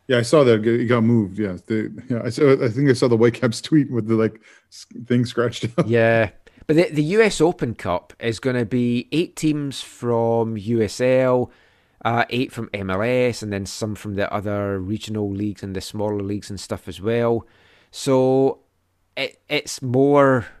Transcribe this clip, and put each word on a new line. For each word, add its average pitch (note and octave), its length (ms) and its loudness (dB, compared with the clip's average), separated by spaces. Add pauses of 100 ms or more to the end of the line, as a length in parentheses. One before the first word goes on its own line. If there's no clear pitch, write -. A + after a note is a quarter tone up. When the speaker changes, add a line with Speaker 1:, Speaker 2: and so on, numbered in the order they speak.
Speaker 1:
Yeah, B2 100 4
I A#2 60 2
saw D3 200 6
that. A2+ 220 4
It A#2 200 2
got A#2 180 4
moved, A2 340 2
yeah. G2+ 180 -4 (120)
The, A2 260 -4 (160)
yeah, A#2 140 -4
I B2+ 60 -4
saw, C3+ 240 4 (100)
I C3 60 2
think C3+ 200 2
I B2+ 40 8
saw C3 140 2
the A#2+ 80 4
Whitecaps A#2+ 460 2
tweet C#3+ 300 2
with A2+ 160 -4
the, A2+ 80 2
like, A2 260 0 (280)
s-, - 180 -20 (180)
thing B2 180 2
scratched A#2 420 -2 (120)
out. C3 100 2
Speaker 2:
Yeah. A2+ 440 2 (340)
But D#3 120 2
the, F3 120 2
the D3+ 140 0
U F#3+ 180 2
S G#3+ 180 2
Open D#3 360 0
Cup - 440 -6
is A2+ 200 -4
gonna B2+ 260 -2
be A#2+ 460 -2
eight D#3+ 240 -2
teams D3 460 -4
from A#2 760 -2
U A2 240 -2
S G2+ 180 -4
L, B2+ 520 2 (540)
uh, A#2 240 0
eight B2 220 -4
from A2+ 220 -10
M G2 160 -4
L F#2+ 120 -2
S, B2 400 0
and G#2+ 100 -8
then G2+ 140 -4
some G#2+ 300 -6
from G#2 200 -10
the G2+ 180 -2
other G2+ 460 -4
regional G#2 500 -6
leagues G2 340 -6
and G2 120 -8
the F#2+ 60 -8
smaller G#2 400 -6
leagues G2+ 280 -8
and G2 100 -10
stuff - 280 -10
as F2+ 140 -14
well. A#2 440 0 (460)
So C3 680 2 (580)
it, - 320 -8
it's - 320 -6
more C3+ 640 4 (120)